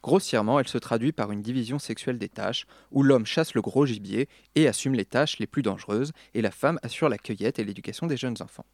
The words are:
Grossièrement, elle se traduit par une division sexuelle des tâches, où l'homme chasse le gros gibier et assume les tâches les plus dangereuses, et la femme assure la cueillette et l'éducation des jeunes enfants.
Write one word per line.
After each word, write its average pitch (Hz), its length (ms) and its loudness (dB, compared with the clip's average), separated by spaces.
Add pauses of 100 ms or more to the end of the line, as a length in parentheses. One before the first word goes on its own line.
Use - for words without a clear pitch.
Grossièrement, 131 580 4
elle 127 80 -2
se - 80 -6
traduit 120 360 0
par 104 200 -4
une 104 80 -4
division 120 380 -4
sexuelle - 400 -6
des 104 100 -6
tâches, - 380 -6 (240)
où 139 120 4
l'homme 135 220 8
chasse - 300 -2
le 113 80 2
gros 139 240 2
gibier 107 420 -2 (260)
et 151 140 6
assume 135 240 0
les 110 140 0
tâches 139 320 0
les 107 80 -2
plus - 160 -4
dangereuses, 110 500 -2 (220)
et 117 80 0
la 101 80 0
femme 156 320 0
assure - 260 -2
la 110 80 0
cueillette 104 420 -4
et 113 60 -2
l'éducation 98 420 -8
des 143 120 -2
jeunes 120 220 -4
enfants. - 340 -14